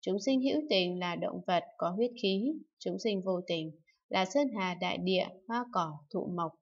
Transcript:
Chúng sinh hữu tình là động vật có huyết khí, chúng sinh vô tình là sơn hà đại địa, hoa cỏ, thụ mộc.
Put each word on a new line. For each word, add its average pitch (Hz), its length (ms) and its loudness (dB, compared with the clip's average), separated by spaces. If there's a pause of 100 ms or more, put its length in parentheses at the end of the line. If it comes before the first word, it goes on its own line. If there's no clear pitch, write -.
Chúng 190 200 0
sinh 262 220 4
hữu 277 180 2 (100)
tình 180 280 4
là 175 180 -2
động 175 300 -4
vật 175 180 4 (120)
có 170 140 0
huyết 226 200 0 (120)
khí, 202 300 2 (260)
chúng 185 200 -4
sinh 202 240 0
vô 180 240 0
tình 160 240 -2 (380)
là 190 160 2
sơn 277 240 2 (100)
hà 185 160 0
đại 180 240 -2
địa, 180 280 2 (220)
hoa 240 240 -2
cỏ, 156 260 -2 (120)
thụ 185 260 -4
mộc. 165 260 -2